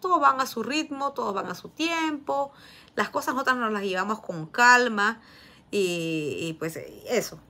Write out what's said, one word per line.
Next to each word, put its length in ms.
todos 200
van 200
a 60
su 160
ritmo, 500
todos 220
van 120
a 80
su 140
tiempo. 840
Las 140
cosas 240
nosotras 220
nos 160
las 100
llevamos 380
con 260
calma. 760
Y, 680
y 140
pues, 240
eso. 440